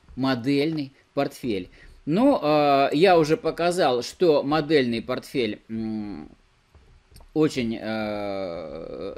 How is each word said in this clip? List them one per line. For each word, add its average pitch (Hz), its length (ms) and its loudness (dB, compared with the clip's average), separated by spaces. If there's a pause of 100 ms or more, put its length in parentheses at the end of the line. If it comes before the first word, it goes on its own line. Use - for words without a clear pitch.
(160)
Модельный 135 760 0 (220)
портфель. 123 560 -4 (360)
Но, 147 840 2
э, - 40 0
я 175 240 6
уже 156 180 2
показал, 160 640 0
что 156 400 2
модельный 143 580 0
портфель, 120 680 -4
м, 107 600 -8 (1040)
очень, 135 460 0
э, 95 1400 -8